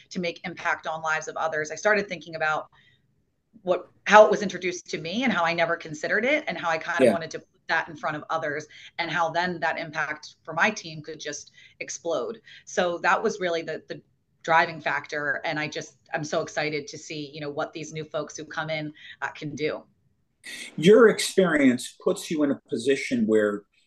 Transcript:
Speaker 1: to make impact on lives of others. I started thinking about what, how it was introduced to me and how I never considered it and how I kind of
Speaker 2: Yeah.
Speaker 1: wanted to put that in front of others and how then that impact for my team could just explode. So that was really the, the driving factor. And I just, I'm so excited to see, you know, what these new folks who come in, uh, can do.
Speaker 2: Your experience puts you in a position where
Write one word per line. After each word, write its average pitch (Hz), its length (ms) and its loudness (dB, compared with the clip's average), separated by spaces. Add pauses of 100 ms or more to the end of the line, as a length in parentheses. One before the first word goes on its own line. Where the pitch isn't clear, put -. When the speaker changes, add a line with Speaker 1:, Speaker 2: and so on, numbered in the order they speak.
(100)
Speaker 1:
to 190 100 -6
make 170 240 -4
impact 165 420 -4
on 160 140 -6
lives 156 260 -2
of 156 100 -10
others. 156 340 -2
I 160 40 -10
started 202 320 2
thinking 165 280 -12
about 156 340 -2 (960)
what, 180 260 0 (180)
how 214 200 12
it 202 40 4
was 180 120 2
introduced 180 480 -6
to 175 80 -6
me 175 260 -4
and 240 80 2
how 175 120 2
I 165 100 2
never 170 220 2
considered 170 500 -2
it 302 220 2
and 190 100 -6
how 170 100 -4
I 160 80 2
kind 170 240 -4
of - 60 -4
Speaker 2:
Yeah. - 60 -4
Speaker 1:
wanted 165 180 -6
to 160 80 -10
put - 100 -20 (200)
that 165 200 -2
in 160 80 -14
front 156 180 -6
of 151 140 -10
others 156 380 -6 (320)
and 170 120 -4
how 165 200 0
then 170 300 -2
that 160 180 -2
impact 151 640 -8
for 165 100 -12
my 180 180 2
team 160 300 -10
could 156 180 -12
just - 340 -10 (280)
explode. 120 640 -4 (240)
So 175 320 0
that 180 240 2
was 208 180 -2
really 170 220 0
the, 156 260 -8
the 151 140 -12 (400)
driving 165 400 2
factor. 147 640 -2
And 156 120 -2
I 151 100 -4
just, 156 280 -10 (160)
I'm 160 120 -4
so 160 180 -2
excited 151 460 -4
to 151 100 -14
see, 151 340 -10
you 156 80 -12
know, 147 80 -6
what 147 240 -6
these 156 220 -12
new 156 100 -6
folks - 320 -8
who 156 80 -10
come 156 240 -8
in, 156 240 -6 (300)
uh, 135 60 -4
can 143 260 -10
do. 131 280 -2 (920)
Speaker 2:
Your 214 320 10
experience 151 960 4
puts - 260 0
you 151 120 0
in 139 80 4
a 131 180 -2
position 120 580 0
where 104 360 4 (240)